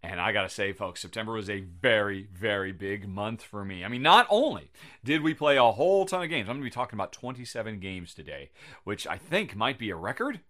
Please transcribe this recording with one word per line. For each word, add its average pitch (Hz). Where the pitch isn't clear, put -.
And 87
I 98
gotta 98
say, 98
folks, 92
September 110
was 107
a 101
very, 101
very 98
big 98
month 104
for 104
me. 92
I -
mean, 123
not 190
only 208
did 147
we 160
play 147
a 131
whole 190
ton 185
of 165
games, 120
I'm 127
gonna 139
be 120
talking 120
about 95
twenty-seven 120
games 92
today, 71
which 101
I 82
think 170
might 120
be 113
a 90
record 170